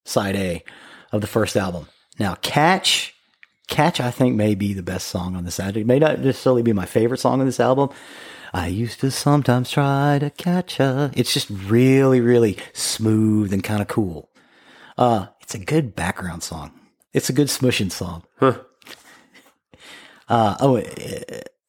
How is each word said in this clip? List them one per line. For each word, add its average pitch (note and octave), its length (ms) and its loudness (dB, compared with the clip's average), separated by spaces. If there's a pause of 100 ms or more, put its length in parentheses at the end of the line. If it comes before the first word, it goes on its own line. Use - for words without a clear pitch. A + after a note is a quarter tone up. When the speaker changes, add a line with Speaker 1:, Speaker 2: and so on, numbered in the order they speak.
Speaker 1:
side G2+ 320 -2
A F2+ 280 -4 (480)
of G#2+ 80 0
the G#2 60 -4
first G#2+ 300 -2
album. F2 300 -4 (320)
Now, G2 180 -2
Catch, - 800 0 (540)
Catch, D#3 320 0
I B2 100 -2
think, B2 260 0
may G#2+ 180 2
be G2+ 200 -2
the F#2+ 80 -6
best F#2 260 -8
song F2+ 280 -6
on F2 80 -8
this F2 160 -8
album. G2+ 220 -4
It G#2+ 40 -4
may B2 120 6
not D3 220 2
necessarily B2+ 420 2
be A#2 100 2
my F#2+ 140 -2
favorite A#2+ 340 0
song B2+ 200 2
on C3+ 60 2
this B2 140 0
album. C3 300 2 (640)
I F2+ 140 -4
used A2 320 -6
to C3+ 100 0
sometimes B2+ 600 2
try C#3+ 480 2
to C#3+ 120 -4
catch - 460 -4
her. C#3 380 0
It's B2+ 180 0
just - 180 -2
really, B2+ 720 4
really A#2 380 4 (160)
smooth A2 800 0
and G2 120 0
kinda G#2 220 -2
cool. F#2 440 -4 (680)
Uh, A2+ 280 2 (140)
it's - 140 -12
a G#2+ 40 -8
good C3+ 380 -2
background E2+ 460 -6
song. - 280 -12 (440)
It's - 160 0
a - 20 0
good C#3 160 2
smushing A#2 420 0
song. F2 340 -10 (140)
Speaker 2:
Huh. C3 200 2 (1700)
Speaker 1:
Uh, A2 320 2
oh, C3+ 180 4
uh, - 640 -10 (280)